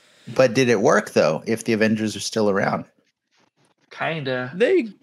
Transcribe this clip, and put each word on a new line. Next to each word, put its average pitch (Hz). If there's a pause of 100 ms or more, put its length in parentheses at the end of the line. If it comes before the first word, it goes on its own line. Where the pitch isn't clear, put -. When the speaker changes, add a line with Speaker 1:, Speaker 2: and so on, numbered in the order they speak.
(360)
Speaker 1:
But 123
did 123
it 104
work, 190
though, 80
if 110
the 113
Avengers 107
are 101
still 104
around? 98 (1080)
Speaker 2:
Kinda. 135
Speaker 3:
They 285 (200)